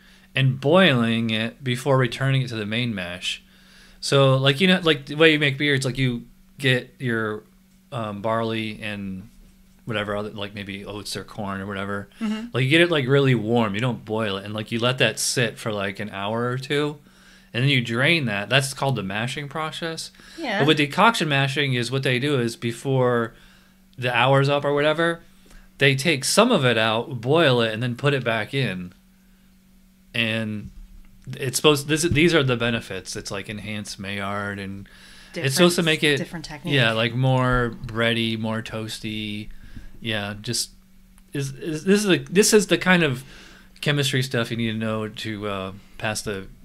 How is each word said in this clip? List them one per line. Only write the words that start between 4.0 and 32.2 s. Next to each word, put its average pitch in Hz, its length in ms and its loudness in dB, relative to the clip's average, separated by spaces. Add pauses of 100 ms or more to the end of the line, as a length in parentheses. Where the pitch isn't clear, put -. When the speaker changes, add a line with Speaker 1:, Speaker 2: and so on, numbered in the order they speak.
Speaker 1:
So, 135 380 4
like, 139 240 2
you 190 40 6
know, 185 160 6
like, 156 220 2
the 143 100 -10
way 156 200 8
you 151 40 4
make 139 200 0
beer, 147 160 2
it's 135 100 0
like 127 140 -4
you 123 260 0 (320)
get 127 420 0
your, 110 440 -2 (500)
um, 107 300 -8
barley 113 580 -2
and 98 480 -8 (560)
whatever 104 320 -4
other, 104 140 -6
like, 104 240 -10
maybe 98 320 -10
oats 101 300 -10
or 95 80 -10
corn 98 360 -8
or 95 60 -8
whatever. 101 420 -6 (100)
Speaker 2:
Mm-hmm. 220 360 -6
Speaker 1:
Like, 131 100 0
you 131 60 0
get 160 100 6
it, 170 100 4
like, 151 160 0
really 135 280 4
warm. 110 400 2
You 104 60 -4
don't 117 260 -4
boil 107 320 -2
it. 98 80 -10
And, 104 80 -8
like, 110 180 -8
you 117 60 0
let 123 200 2
that 113 200 2
sit - 400 -2
for, 117 120 -6
like, 101 300 -2
an 104 80 -8
hour 104 400 -4
or 123 80 -2
two. 147 420 -2 (540)
And 117 100 -2
then 135 60 4
you 135 140 4
drain 135 420 0
that. 104 240 -4
That's 135 240 0
called 139 240 -2
the 101 60 -2
mashing 123 460 -6
process. 160 640 -8 (260)
Speaker 2:
Yeah. 226 220 -2
Speaker 1:
But 143 80 4
with 156 100 6
decoction 175 500 2
mashing 139 460 2
is 120 160 -2
what 135 140 -2
they 127 140 2
do 139 220 0
is 117 160 -2
before 120 760 0 (640)
the 123 160 -2
hour's 135 340 4
up 143 160 0
or 143 80 0
whatever, 156 480 0 (560)
they 139 180 4
take 135 300 0
some 233 260 4
of 170 140 4
it 120 140 4
out, 113 420 0
boil 135 400 4
it, 113 140 0
and 110 80 -4
then 120 140 -4
put 143 180 0
it 135 100 -2
back 113 300 -2
in. 92 400 -4 (1200)
And 110 560 -2 (680)
it's 131 200 -4
supposed, 147 320 4
this, 151 140 0
these 165 320 4